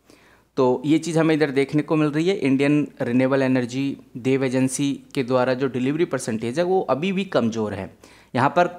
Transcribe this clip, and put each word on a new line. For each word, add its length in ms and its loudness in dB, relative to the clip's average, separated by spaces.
तो 280 2
ये 120 2
चीज़ 220 -2
हमें 160 2
इधर 160 0
देखने 300 0
को 140 -2
मिल 140 2
रही 180 -2
है। 100 2
इंडियन 380 2
रिन्यूएबल 420 2
एनर्जी 420 -2
देव 260 0
एजेंसी 480 0
के 80 -2
द्वारा 300 2
जो 140 -2
डिलीवरी 380 -2
परसेंटेज 540 -4
है 60 2
वो 140 0
अभी 220 0
भी 140 -2
कमज़ोर 480 0
है। 160 -8
यहाँ 160 4
पर 180 2